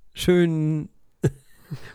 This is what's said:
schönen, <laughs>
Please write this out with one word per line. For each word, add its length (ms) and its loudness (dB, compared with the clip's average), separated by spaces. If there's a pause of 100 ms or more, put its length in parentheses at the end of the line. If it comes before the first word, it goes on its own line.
(140)
schönen, 720 0 (340)
<laughs> 60 4 (680)